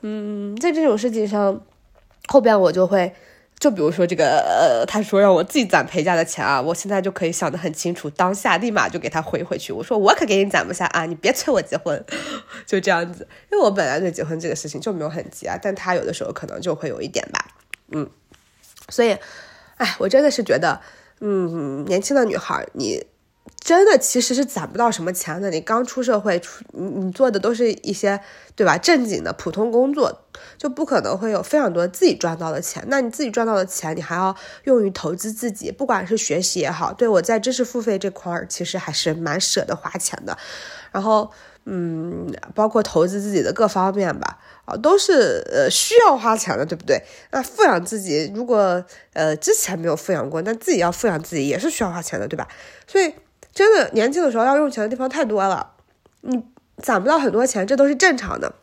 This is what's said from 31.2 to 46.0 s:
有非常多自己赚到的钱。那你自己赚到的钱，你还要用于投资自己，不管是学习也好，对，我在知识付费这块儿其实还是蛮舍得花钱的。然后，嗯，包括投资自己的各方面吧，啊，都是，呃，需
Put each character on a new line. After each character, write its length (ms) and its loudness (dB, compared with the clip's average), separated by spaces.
有 120 0
非 160 0
常 140 2
多 160 0
自 160 -2
己 100 6
赚 220 -4
到 160 -6
的 80 -6
钱。 280 -8
那 120 0
你 80 0
自 140 -6
己 80 -2
赚 160 0
到 80 0
的 100 2
钱， 320 -6
你 60 -8
还 120 -6
要 220 0
用 200 4
于 60 0
投 240 -6
资 180 -8
自 180 -6
己， 220 -8
不 140 -6
管 200 0
是 120 0
学 240 -2
习 180 -2
也 100 0
好， 220 -4
对， 160 2
我 140 6
在 180 2
知 140 -2
识 100 0
付 160 -6
费 180 0
这 120 -4
块 200 -12
儿 160 -6
其 200 -8
实 100 -6
还 160 -6
是 220 0
蛮 260 -4
舍 240 0
得 100 -4
花 180 -10
钱 340 -6
的。 100 -8
然 100 -4
后， 300 2
嗯， 640 -6
包 140 2
括 140 2
投 240 2
资 160 -4
自 100 -4
己 100 2
的 100 0
各 140 2
方 260 0
面 280 -2
吧， 180 -6
啊， 120 -8
都 200 4
是， 540 4
呃， 180 2
需 280 2